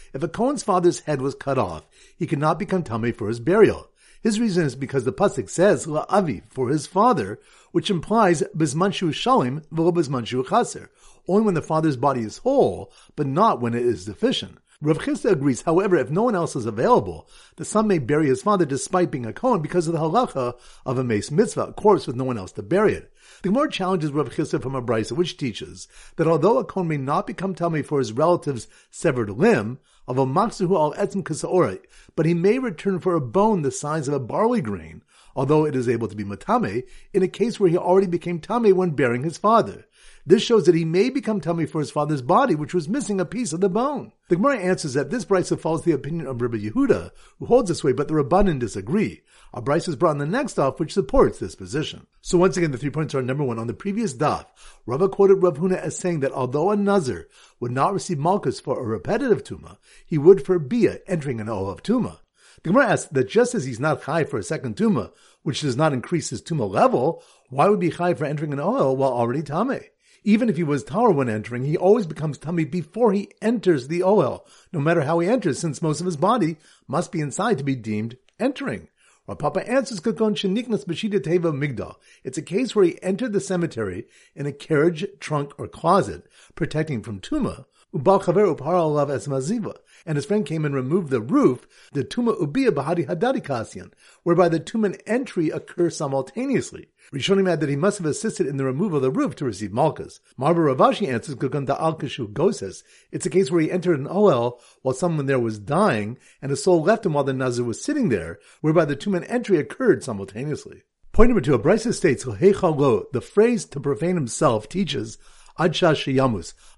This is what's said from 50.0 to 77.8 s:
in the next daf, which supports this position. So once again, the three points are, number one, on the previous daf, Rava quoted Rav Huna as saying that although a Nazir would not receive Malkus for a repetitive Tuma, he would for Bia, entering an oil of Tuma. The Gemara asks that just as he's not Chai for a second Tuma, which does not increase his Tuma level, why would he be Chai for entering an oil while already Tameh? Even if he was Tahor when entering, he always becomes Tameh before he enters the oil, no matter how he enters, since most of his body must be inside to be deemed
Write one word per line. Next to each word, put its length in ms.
in 80
the 80
next 300
daf, 200
which 160
supports 460
this 160
position. 500
So 160
once 200
again, 120
the 80
three 140
points 240
are, 80
number 200
one, 140
on 80
the 80
previous 400
daf, 320
Rava 240
quoted 320
Rav 160
Huna 200
as 200
saying 220
that 140
although 360
a 60
Nazir 520
would 120
not 220
receive 260
Malkus 420
for 180
a 60
repetitive 580
Tuma, 340
he 140
would 260
for 140
Bia, 480
entering 340
an 80
oil 180
of 140
Tuma. 380
The 80
Gemara 200
asks 220
that 180
just 260
as 100
he's 140
not 240
Chai 220
for 120
a 60
second 320
Tuma, 360
which 200
does 160
not 160
increase 360
his 140
Tuma 260
level, 540
why 180
would 140
he 80
be 60
Chai 180
for 120
entering 280
an 60
oil 360
while 180
already 280
Tameh? 440
Even 240
if 80
he 60
was 200
Tahor 320
when 140
entering, 340
he 140
always 280
becomes 320
Tameh 320
before 440
he 180
enters 460
the 160
oil, 420
no 80
matter 200
how 180
he 100
enters, 280
since 240
most 200
of 40
his 120
body 400
must 240
be 80
inside 360
to 60
be 120
deemed 420